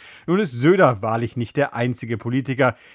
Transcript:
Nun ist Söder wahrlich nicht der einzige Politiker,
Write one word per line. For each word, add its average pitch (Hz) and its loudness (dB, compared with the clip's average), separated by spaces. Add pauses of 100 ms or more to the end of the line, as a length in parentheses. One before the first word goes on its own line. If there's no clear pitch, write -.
(260)
Nun 175 0
ist 190 -2
Söder 135 4
wahrlich 113 -4
nicht 117 -6
der 147 -2
einzige 117 -4
Politiker, 127 -2 (180)